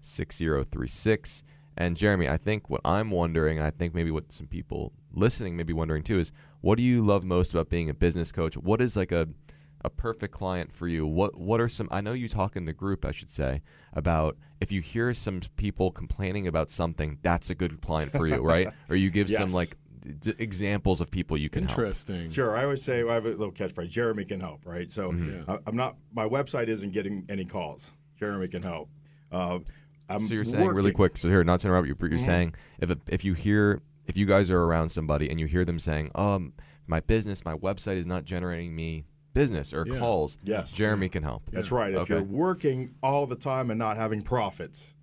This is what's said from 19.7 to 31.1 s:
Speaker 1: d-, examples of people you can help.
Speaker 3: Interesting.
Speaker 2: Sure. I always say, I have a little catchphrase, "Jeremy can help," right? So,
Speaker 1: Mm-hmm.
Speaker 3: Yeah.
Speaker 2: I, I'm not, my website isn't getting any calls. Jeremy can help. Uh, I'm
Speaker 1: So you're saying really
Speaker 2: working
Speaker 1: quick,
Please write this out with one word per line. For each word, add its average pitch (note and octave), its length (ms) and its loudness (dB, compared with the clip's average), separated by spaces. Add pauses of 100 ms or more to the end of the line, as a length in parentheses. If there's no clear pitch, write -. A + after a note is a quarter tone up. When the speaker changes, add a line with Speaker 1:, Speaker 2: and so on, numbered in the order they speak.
Speaker 1:
d-, G#2+ 200 -4
examples G2 640 0
of E2+ 120 -4
people E2+ 240 -2
you D2+ 120 -2
can - 180 -2
help. A1+ 120 -2
Speaker 3:
Interesting. F#2 540 -4
Speaker 2:
Sure. A2 240 0
I B2+ 80 0
always C#3 180 -2
say, A#2+ 260 0
I A#2 60 2
have A2+ 100 0
a A2+ 40 0
little G2+ 240 -4
catchphrase, F2+ 360 -6
"Jeremy A2 360 -2
can F#2+ 160 -6
help," E2+ 260 -10
right? F2 240 -8
So, F#2+ 220 -4
Speaker 1:
Mm-hmm. E2 360 -4
Speaker 3:
Yeah. F#2+ 60 -2
Speaker 2:
I, G#2+ 40 -6 (100)
I'm G#2+ 80 -4
not, B2+ 180 -2 (180)
my A2 160 -2
website C3 380 -2
isn't G2+ 260 -4
getting G2 360 -4
any G2 160 -4
calls. F2 480 -8 (260)
Jeremy G2+ 300 -4
can F2+ 160 -6
help. E2 260 -6 (400)
Uh, F2+ 300 -2 (500)
I'm G#2+ 160 -2
Speaker 1:
So A2 80 -2
you're G#2+ 100 0
saying A#2 220 4
really F3+ 80 2 (140)
Speaker 2:
working G2 80 2
Speaker 1:
quick, F#2+ 220 6